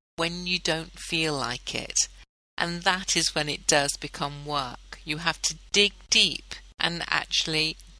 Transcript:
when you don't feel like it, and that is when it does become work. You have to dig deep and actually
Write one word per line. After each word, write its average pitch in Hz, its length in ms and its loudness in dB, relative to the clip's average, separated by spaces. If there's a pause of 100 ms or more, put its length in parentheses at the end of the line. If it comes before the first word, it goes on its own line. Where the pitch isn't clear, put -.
(180)
when 175 300 -2
you 180 120 0
don't 165 400 -2
feel 160 340 0
like 123 400 -4
it, - 240 -6 (600)
and 170 260 -2
that 185 320 2
is 165 180 2
when 151 160 0
it - 160 -6
does 143 320 4
become 147 480 -6
work. 143 600 -4
You 151 120 -2
have 165 260 0
to - 140 -2 (140)
dig 202 220 4 (160)
deep - 460 2 (240)
and 170 280 0
actually 156 680 0 (220)